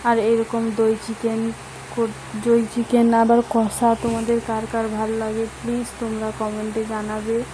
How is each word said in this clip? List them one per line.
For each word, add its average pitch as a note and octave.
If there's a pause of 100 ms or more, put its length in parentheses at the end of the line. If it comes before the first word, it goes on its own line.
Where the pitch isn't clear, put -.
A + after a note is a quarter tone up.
আর A#3
এরকম A3+
দই A3 (120)
চিকেন A3+ (440)
কর-, A3 (240)
দই A#3 (100)
চিকেন A#3
আবার A#3 (100)
কষা A3+
তোমাদের A3+
কার A3
কার A3+
ভাল G#3+
লাগে, A3 (160)
প্লিজ A#3+ (120)
তোমরা A3
কমেন্টে G#3+
জানাবে। G#3+ (100)